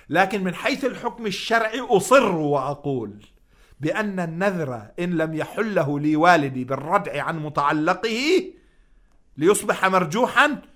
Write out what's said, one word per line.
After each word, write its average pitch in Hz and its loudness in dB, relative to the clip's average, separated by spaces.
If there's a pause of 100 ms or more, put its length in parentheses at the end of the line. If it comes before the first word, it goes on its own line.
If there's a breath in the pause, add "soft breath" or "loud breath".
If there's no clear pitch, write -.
لكن 190 2
من 175 -2
حيث 262 -2
الحكم 233 -6
الشرعي 220 -2
أصر 220 4
وأقول 135 -4 (540 soft breath)
بأن 190 -4
النذر 160 -4 (120)
إن 175 -4
لم 160 0
يحله 156 -2
لي 151 2
والدي 147 4
بالردع 143 -2
عن 160 -4
متعلقه 160 0 (920 soft breath)
ليصبح 196 2
مرجوحاً، 190 2 (140)